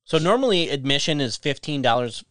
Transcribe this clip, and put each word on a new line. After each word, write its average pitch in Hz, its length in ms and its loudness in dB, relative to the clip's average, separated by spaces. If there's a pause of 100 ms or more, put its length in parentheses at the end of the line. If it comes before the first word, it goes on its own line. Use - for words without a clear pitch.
So - 140 0
normally 190 500 2
admission 139 520 0
is 127 160 -2
fifteen 143 460 -4
dollars 123 480 0